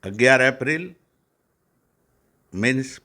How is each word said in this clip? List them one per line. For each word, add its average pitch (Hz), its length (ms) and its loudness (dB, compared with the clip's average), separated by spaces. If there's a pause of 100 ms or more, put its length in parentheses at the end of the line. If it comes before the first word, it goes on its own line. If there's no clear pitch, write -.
અગિયાર 123 380 4
એપ્રિલ 151 540 -4 (1600)
means 127 300 -2 (200)